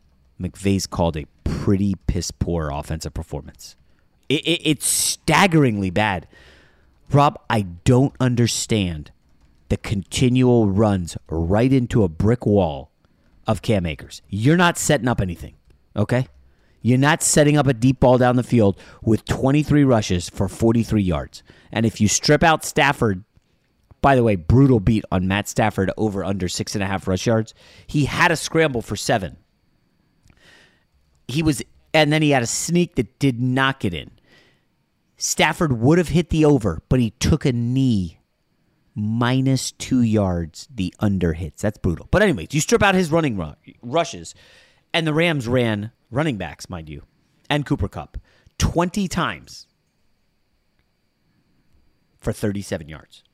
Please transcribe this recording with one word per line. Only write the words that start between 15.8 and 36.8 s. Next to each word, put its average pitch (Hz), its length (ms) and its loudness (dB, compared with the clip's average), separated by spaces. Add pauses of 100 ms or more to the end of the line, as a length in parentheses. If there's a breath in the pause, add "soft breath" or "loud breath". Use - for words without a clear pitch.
okay? 120 320 0 (520)
You're 123 180 2
not 147 240 2
setting 147 340 4
up 143 100 2
a 135 80 2
deep 127 260 0
ball 127 180 6
down 123 180 2
the 123 60 0
field 110 360 2 (240 loud breath)
with 104 220 0
twenty-three 143 600 0
rushes 107 440 0
for 98 200 -4
forty-three 113 540 0
yards. 80 400 -4 (300 soft breath)
And 113 120 0
if - 160 -2
you 107 80 4
strip - 340 2
out 160 220 2
Stafford, 123 600 0 (760)
by 139 140 4
the 127 80 4
way, 110 140 2
brutal 123 440 4
beat 107 300 0
on 92 180 0
Matt 101 200 -2
Stafford 101 480 -2
over 101 280 -4
under 92 240 -4
six - 260 -8
and 101 100 -4
a - 20 -4
half 95 220 -6
rush 95 180 -2
yards. 113 260 0 (340 soft breath)
He 147 180 -2
had 165 260 0
a 160 60 0
scramble 151 440 -2
for 107 160 -8
seven. 95 400 -4 (1900 soft breath)
He 139 160 -2
was, 156 200 0 (300)
and 156 200 4
then 156 100 2
he 147 80 4
had 135 120 2
a 113 40 -2
sneak 170 480 -2
that - 240 -4
did 131 220 0
not 131 400 0
get 98 120 -2
in. 71 200 -10 (1080 soft breath)
Stafford 156 600 -2
would 139 200 4
have 165 100 0
hit 165 220 -2
the 156 160 2
over, 107 420 2